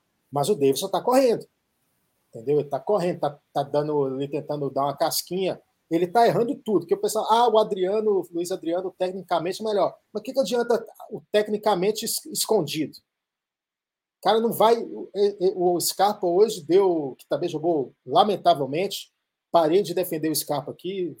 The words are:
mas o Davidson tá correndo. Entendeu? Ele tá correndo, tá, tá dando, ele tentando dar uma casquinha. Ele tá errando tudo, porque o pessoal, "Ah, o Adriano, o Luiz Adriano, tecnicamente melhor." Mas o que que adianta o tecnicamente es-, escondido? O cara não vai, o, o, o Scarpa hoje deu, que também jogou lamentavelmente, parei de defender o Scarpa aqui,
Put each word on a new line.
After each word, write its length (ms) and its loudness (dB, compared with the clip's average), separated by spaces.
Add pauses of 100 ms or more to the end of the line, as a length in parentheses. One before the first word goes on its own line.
(320)
mas 180 0
o 60 2
Davidson 320 2
tá 140 -2
correndo. 460 2 (800)
Entendeu? 300 -2
Ele 100 -4
tá 100 -4
correndo, 420 0
tá, 180 -4 (120)
tá 120 -2
dando, 580 -2
ele 60 -4
tentando 420 -6
dar 140 -2
uma 120 -2
casquinha. 640 -4 (300)
Ele 160 0
tá 220 4
errando 260 2
tudo, 280 0
porque 120 -4
o 80 -2
pessoal, 300 -2
"Ah, 180 4
o 80 4
Adriano, 640 0
o 120 -4
Luiz 200 -6
Adriano, 440 -4
tecnicamente 680 -4
melhor." 340 0 (160)
Mas 80 -6
o 20 -20
que 80 -10
que 80 0
adianta 460 0 (240)
o 100 -12 (120)
tecnicamente 760 0
es-, 220 -6
escondido? 680 -2 (1200)
O 20 -20
cara 180 4
não 120 0
vai, 260 4
o, 320 -10 (300)
o, 340 2
o 80 0
Scarpa 460 0
hoje 360 2
deu, 540 2
que 100 -20
também 220 -2
jogou 420 -2 (140)
lamentavelmente, 1080 0 (400)
parei 300 4
de 140 -6
defender 340 -2
o 60 -2
Scarpa 340 -4
aqui, 500 -8